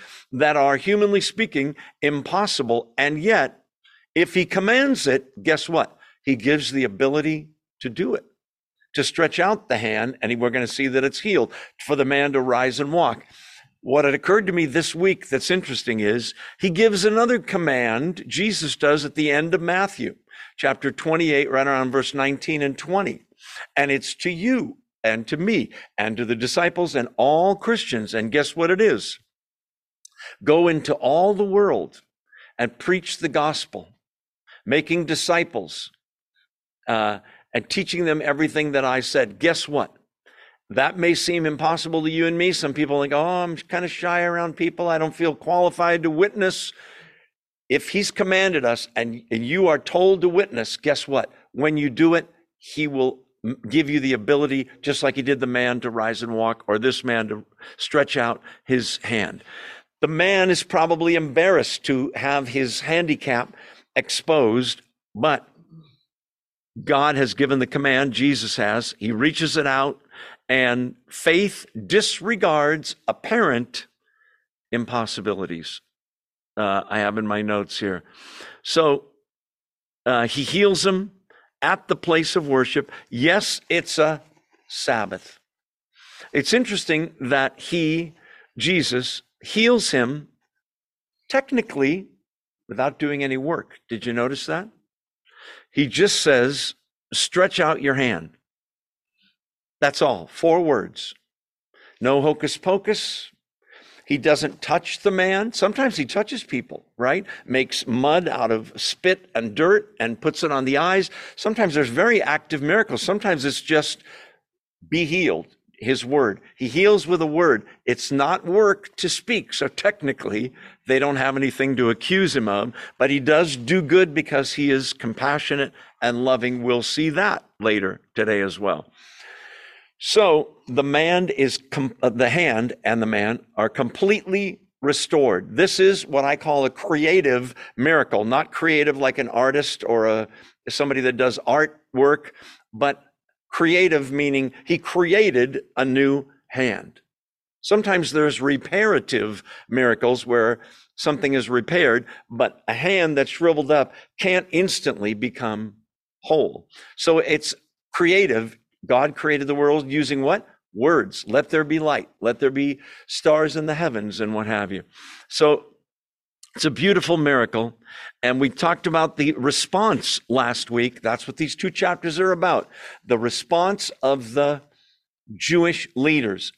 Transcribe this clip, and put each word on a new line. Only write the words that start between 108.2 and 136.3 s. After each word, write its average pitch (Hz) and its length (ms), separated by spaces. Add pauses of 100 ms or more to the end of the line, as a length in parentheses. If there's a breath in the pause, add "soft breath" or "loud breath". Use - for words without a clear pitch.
out 120 240
of 110 240
spit - 580
and 113 220
dirt 196 420
and 113 220
puts 151 240
it 160 80
on 135 140
the 135 100
eyes. 185 340 (280 loud breath)
Sometimes 214 360
there's 143 140
very 180 340
active 147 400
miracles. 165 400
Sometimes 185 440
it's 139 160
just, - 420 (840 loud breath)
"Be 165 180
healed," 139 500 (220)
his 123 260
word. 123 380 (160 soft breath)
He 131 100
heals 175 400
with 170 140
a 160 40
word. 151 400 (200 loud breath)
It's - 260
not 143 340
work 196 520
to 185 100
speak, - 460
so 135 160
technically 131 800 (340 loud breath)
they 135 140
don't 143 160
have 135 220
anything 135 400
to 123 120
accuse 175 460
him 113 140
of, 104 240 (240 loud breath)
but 131 120
he 139 120
does 151 340
do 131 260
good 160 320
because 143 400
he 143 160
is 135 220
compassionate 139 800 (300 loud breath)
and 120 240
loving. 123 360
We'll 120 220
see 156 280
that 190 340 (120)
later 104 440 (140)
today 107 260
as 95 180
well. 87 320 (1160 loud breath)
So 170 520 (100)
the 131 160
man 160 460
is 135 300 (120)
com-, 135 300
uh, 127 80
the 117 180
hand 120 460 (100)
and 113 180
the 113 40
man 110 400 (100)
are 110 140
completely 190 920 (220)
restored. 131 760
This 180 240
is 190 260
what 139 200
I 143 100